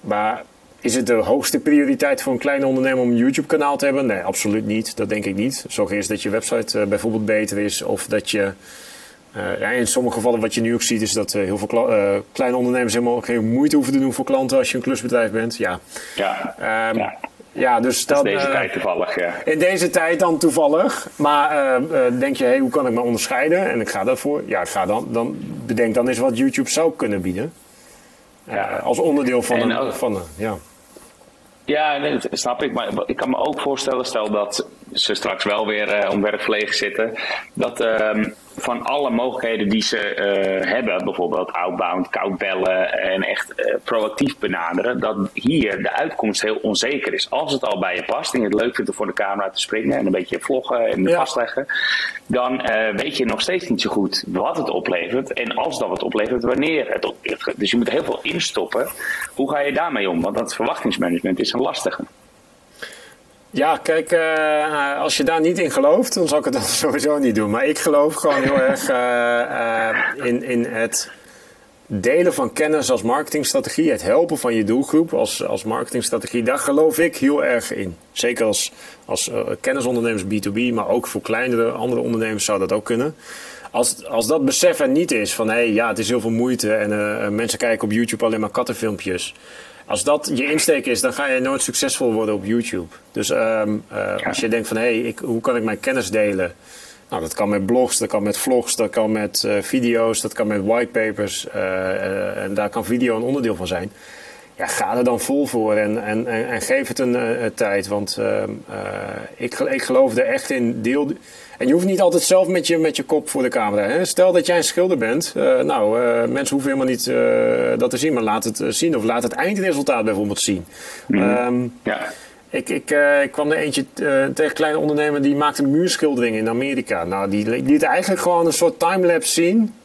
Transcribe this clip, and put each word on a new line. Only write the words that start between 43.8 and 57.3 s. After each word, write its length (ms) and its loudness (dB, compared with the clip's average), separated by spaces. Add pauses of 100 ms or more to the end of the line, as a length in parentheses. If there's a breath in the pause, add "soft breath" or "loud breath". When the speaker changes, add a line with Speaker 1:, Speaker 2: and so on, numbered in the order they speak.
Speaker 2:
proactief 540 0
benaderen, 640 -2
dat 160 0 (160)
hier 500 0
de 100 -2
uitkomst 500 -2
heel 200 0
onzeker 500 -2
is. 180 -4
Als 220 -2
het 120 -2
al 140 0
bij 160 0
je 100 -4
past 300 -4
en 60 2
je 60 0
het 140 0
leuk 140 0
vindt 160 -2
om 60 -6
voor 100 -2
de 60 -6
camera 380 -2
te 100 -8
springen 380 -2
en 80 0
een 60 0
beetje 280 -2
vloggen 460 0
en 160 0
Speaker 1:
Ja. 140 4
Speaker 2:
vastleggen, 500 -2 (600 loud breath)
dan, 340 0
eh, 340 0
weet 220 -4
je 80 2
nog 160 -2
steeds 280 -2
niet 120 0
zo 100 -2
goed 360 0
wat 300 -2
het 140 -2
oplevert 640 -2
en 220 -4
als 240 -2
dat 100 -2
wat 140 -2
oplevert, 420 0
wanneer 480 0
het 120 -2
oplevert. 540 -6